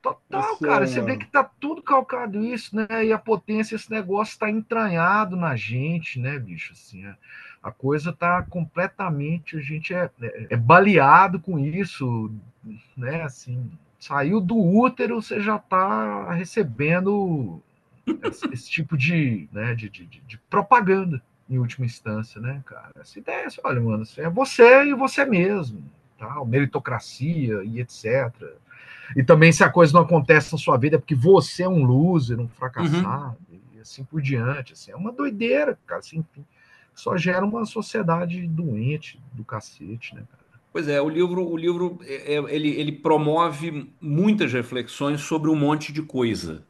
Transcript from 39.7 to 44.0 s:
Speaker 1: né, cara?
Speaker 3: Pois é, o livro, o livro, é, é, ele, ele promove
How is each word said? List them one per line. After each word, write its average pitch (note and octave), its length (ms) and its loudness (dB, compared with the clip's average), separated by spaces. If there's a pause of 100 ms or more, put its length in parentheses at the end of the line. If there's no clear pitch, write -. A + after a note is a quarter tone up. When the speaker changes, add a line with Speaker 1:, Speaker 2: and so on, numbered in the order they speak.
Speaker 1:
né, A2 160 -18
cara? - 120 -20 (280)
Speaker 3:
Pois E3 180 -4
é, C#3+ 120 2
o D3 60 0
livro, F3 420 0
o E3 60 -4
livro, F3 480 -2
é, C#3 320 -6
é, - 20 0 (160)
ele, D3+ 160 0
ele D3 220 -2
promove D3+ 1120 0